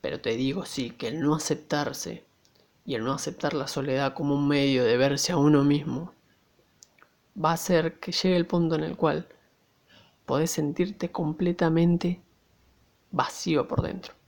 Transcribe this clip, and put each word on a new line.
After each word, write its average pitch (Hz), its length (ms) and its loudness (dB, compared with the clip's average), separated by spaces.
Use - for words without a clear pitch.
Pero - 200 -6
te 113 140 -2
digo 135 300 -2
sí, 120 260 -8
que - 160 -10
el 156 140 -6
no 151 120 2
aceptarse - 880 -4
y 139 80 -6
el 113 100 -4
no 131 100 -2
aceptar 147 420 -4
la 139 120 -4
soledad 135 460 -2
como 143 220 0
un 143 120 0
medio 139 360 2
de 117 140 4
verse 139 340 2
a 175 60 0
uno 143 260 6
mismo 143 500 0
va 156 80 4
a - 20 2
hacer 165 460 0
que - 120 -8
llegue 185 240 2
el 175 120 2
punto 165 280 2
en 156 80 -2
el 160 120 -6
cual 156 320 0
podés 151 260 0
sentirte 170 600 -4
completamente 175 1080 2
vacío - 560 0
por - 140 0
dentro. - 320 -8